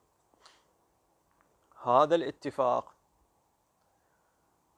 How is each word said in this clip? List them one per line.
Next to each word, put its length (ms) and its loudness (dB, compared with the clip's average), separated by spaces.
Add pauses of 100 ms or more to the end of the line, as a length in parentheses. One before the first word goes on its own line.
(1800)
هذا 320 4
الاتفاق 800 -4 (1800)